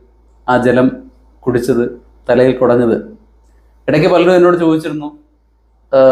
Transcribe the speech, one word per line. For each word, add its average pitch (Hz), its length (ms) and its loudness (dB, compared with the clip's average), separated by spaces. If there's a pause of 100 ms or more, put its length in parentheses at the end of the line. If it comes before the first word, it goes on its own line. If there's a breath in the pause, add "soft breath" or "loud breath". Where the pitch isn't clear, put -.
(500)
ആ 123 140 0
ജലം 127 480 0 (280)
കുടിച്ചത്, 120 640 -4 (280)
തലയിൽ 127 280 2
കുടഞ്ഞത്? 120 600 -2 (720)
ഇടയ്ക്ക് 156 200 0
പലരും 175 280 2
എന്നോട് 175 220 2
ചോദിച്ചിരുന്നു, 160 640 -4 (720)
ആ, 135 60 2 (120)